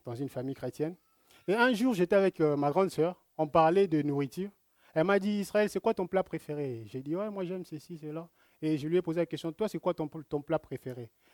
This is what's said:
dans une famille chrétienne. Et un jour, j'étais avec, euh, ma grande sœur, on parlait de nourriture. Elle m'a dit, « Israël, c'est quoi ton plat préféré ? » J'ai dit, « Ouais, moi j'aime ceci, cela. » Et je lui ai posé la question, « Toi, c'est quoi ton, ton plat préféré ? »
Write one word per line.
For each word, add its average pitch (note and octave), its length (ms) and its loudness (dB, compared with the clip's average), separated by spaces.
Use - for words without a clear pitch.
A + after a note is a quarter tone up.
dans A#2 120 -8
une C3+ 140 -6
famille C3 260 -6
chrétienne. D3+ 400 -6
Et F3+ 60 2
un A#3+ 200 4
jour, A#3+ 200 2
j'étais F3+ 220 2
avec, F#3+ 260 4
euh, D3+ 140 4
ma C#3+ 160 2
grande F#3 180 4
sœur, E3 340 -2
on D#3 100 0
parlait E3+ 400 6
de D#3 140 2
nourriture. D3 500 -4
Elle D#3+ 120 2
m'a G3 140 4
dit, « G3 100 -2
Israël, G#3 300 0
c'est F#3+ 100 -6
quoi A3+ 140 2
ton F#3 140 -4
plat F#3+ 160 0
préféré ? » C#3+ 640 -8
J'ai C3 160 -10
dit, « D3 140 -4
Ouais, G#3 120 -4
moi G3 140 -8
j'aime F3+ 220 -8
ceci, D#3+ 320 -14
cela. » D#3 320 -10
Et D#3 160 0
je C#3 100 -6
lui E3+ 100 2
ai F3+ 40 2
posé E3 180 -2
la E3+ 60 0
question, « D#3+ 280 -8
Toi, G#3+ 160 -2
c'est E3+ 100 -8
quoi F3+ 140 0
ton, D#3+ 140 -4
ton D3+ 340 -8
plat D#3 160 -2
préféré ? » B2+ 540 -12